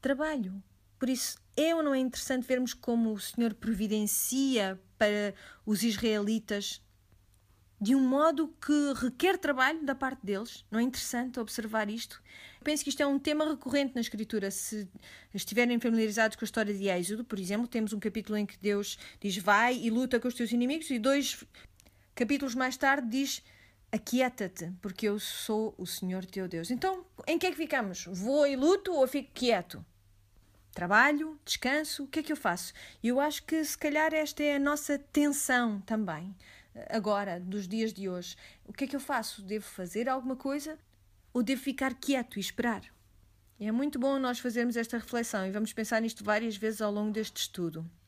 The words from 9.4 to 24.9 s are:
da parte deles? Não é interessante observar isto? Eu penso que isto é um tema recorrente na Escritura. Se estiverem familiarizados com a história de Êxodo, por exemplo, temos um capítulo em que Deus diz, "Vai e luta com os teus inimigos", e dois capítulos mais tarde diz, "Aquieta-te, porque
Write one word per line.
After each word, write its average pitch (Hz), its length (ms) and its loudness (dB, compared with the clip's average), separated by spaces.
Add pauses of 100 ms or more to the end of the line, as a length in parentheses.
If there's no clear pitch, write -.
da 269 80 0
parte 262 320 -4
deles? 202 460 -4
Não 214 80 0
é 233 60 4
interessante 254 560 -4
observar 220 500 -2
isto? - 320 -8 (380)
Eu - 40 -20
penso 302 200 2
que 285 60 -4
isto 277 120 0
é 285 40 4
um 277 120 2
tema 302 260 2
recorrente 277 520 0
na 240 40 0
Escritura. 208 520 -2
Se 208 360 -6 (460)
estiverem 233 460 2
familiarizados 220 560 2
com - 80 -6
a - 20 -4
história 208 260 0
de 196 140 -2
Êxodo, 190 380 0
por 208 160 -4
exemplo, 202 260 -2
temos 220 260 -2
um 214 60 -2
capítulo 214 400 -2
em 208 80 0
que - 100 -12
Deus 202 400 -2 (240)
diz, 196 160 -2
"Vai 208 400 6
e 226 140 0
luta 254 300 2
com 254 80 0
os 240 60 -2
teus 233 180 -2
inimigos", 254 380 0
e 254 100 0
dois 277 420 2 (720)
capítulos 269 400 0
mais 254 220 0
tarde 277 320 4
diz, 262 340 -2 (480)
"Aquieta-te, 214 880 -2
porque 208 280 -4